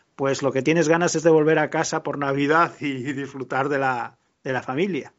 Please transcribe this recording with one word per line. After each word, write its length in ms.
pues 280
lo 100
que 100
tienes 260
ganas 280
es 80
de 60
volver 280
a 120
casa 340
por 140
Navidad 600
y, 80
y 260
disfrutar 560
de 100
la, 380
de 80
la 100
familia. 560